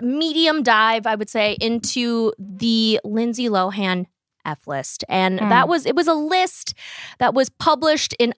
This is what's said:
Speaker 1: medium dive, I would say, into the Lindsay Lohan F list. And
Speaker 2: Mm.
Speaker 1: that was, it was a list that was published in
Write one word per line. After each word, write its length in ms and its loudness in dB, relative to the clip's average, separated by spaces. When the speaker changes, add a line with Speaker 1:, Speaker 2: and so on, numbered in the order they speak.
Speaker 1:
medium 600 0
dive, 440 4
I 80 0
would 140 -6
say, 320 0
into 760 0
the 680 0
Lindsay 420 -2
Lohan 580 0
F 240 -10
list. 400 -8
And 320 0
Speaker 2:
Mm. 80 0
Speaker 1:
that 220 4
was, 160 0
it 100 2
was 140 2
a 40 4
list 600 -2
that 140 2
was 160 2
published 720 0
in 180 2